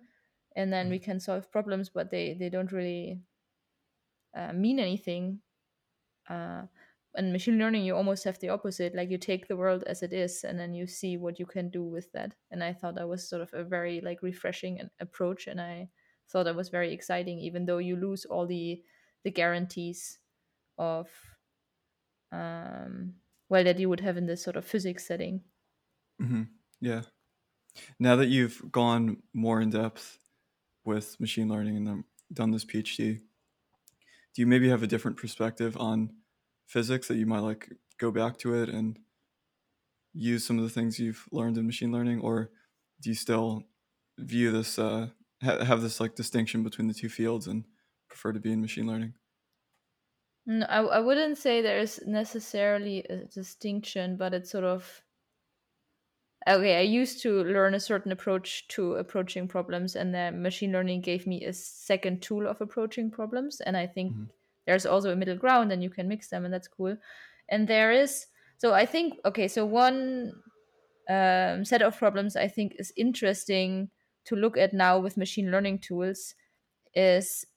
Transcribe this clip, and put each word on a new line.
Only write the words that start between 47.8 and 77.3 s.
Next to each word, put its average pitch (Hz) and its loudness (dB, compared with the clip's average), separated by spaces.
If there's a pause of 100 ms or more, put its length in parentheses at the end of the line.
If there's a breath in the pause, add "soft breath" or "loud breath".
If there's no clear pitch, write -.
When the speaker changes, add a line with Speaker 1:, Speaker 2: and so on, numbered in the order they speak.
Speaker 2:
prefer - -6
to 107 -4
be 110 -2
in 110 0
machine 110 -4
learning? 113 -4 (1300)
Speaker 1:
No, 220 2
I, 214 4
I 220 6
wouldn't 285 4
say 233 4
there 208 2
is 214 -2
necessarily 208 0
a 185 -8
distinction, 190 -6
but 185 -2
it's 180 -6
sort 190 -2
of, 180 -4 (1500)
okay, 190 8
I 180 6
used 240 2
to 202 4
learn 196 4
a 202 0
certain 196 -2
approach 185 -2
to 180 -2
approaching 185 -4
problems, 180 -4
and 180 -2
then 175 -2
machine 185 -2
learning 185 0
gave 180 -2
me 180 -4
a 180 -4
second 185 -2
tool 208 -2
of 214 -4
approaching 220 -4
problems. 240 -6
And 185 -2
I 175 0
think 185 -4
Speaker 2:
Mm-hmm. 107 -8 (420)
Speaker 1:
there's 185 4
also 196 4
a 175 2
middle 185 0
ground, 240 6
and 180 0
you 180 -2
can 180 -4
mix 208 -6
them, 180 -4
and 180 -4
that's 180 -6
cool. 196 -4 (520 loud breath)
And 214 2
there 220 6
is, 269 4 (320 soft breath)
so 233 6
I 202 8
think, 330 0 (100)
okay, 196 2
so 214 2
one, 254 4 (760)
um, 185 4
set 226 4
of 208 4
problems 202 2
I - 2
think 202 -2
is 196 -10
interesting 196 0 (340)
to 220 -2
look 220 2
at 190 6
now 185 6
with 185 0
machine 190 0
learning 196 2
tools 185 -4 (600)
is, 185 4 (120)